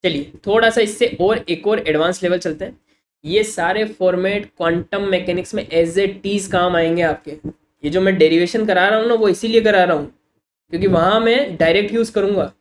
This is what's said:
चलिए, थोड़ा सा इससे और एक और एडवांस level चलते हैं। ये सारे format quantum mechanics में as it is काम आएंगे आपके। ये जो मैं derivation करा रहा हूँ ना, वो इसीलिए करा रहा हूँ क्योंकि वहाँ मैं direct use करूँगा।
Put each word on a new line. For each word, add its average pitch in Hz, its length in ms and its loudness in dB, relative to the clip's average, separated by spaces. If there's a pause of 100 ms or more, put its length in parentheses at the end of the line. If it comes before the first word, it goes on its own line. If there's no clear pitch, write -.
चलिए, 147 280 -4 (160)
थोड़ा 226 220 2
सा 226 120 0
इससे 214 260 0 (140)
और 202 180 2
एक 165 280 -6
और 214 120 0
एडवांस 160 440 -2
level 180 160 0
चलते 170 260 -6
हैं। - 140 -18 (440)
ये 190 200 0
सारे 196 500 -2
format 190 540 -2
quantum 175 640 -4
mechanics 180 460 -4
में 190 140 -6
as 165 300 0
it 196 280 -2
is 196 240 -4
काम 180 240 2
आएंगे 165 280 2
आपके। 151 280 -4 (520)
ये 147 60 -2
जो 180 120 0
मैं 190 160 2
derivation 175 480 4
करा 185 240 2
रहा 220 100 2
हूँ 226 80 0
ना, 240 60 2
वो 220 160 2
इसीलिए 226 320 2
करा 202 220 4
रहा 170 140 2
हूँ 143 100 -6 (680)
क्योंकि 185 160 0
वहाँ 185 300 2
मैं 226 380 0
direct 202 360 2
use 226 200 -2
करूँगा। 196 480 -2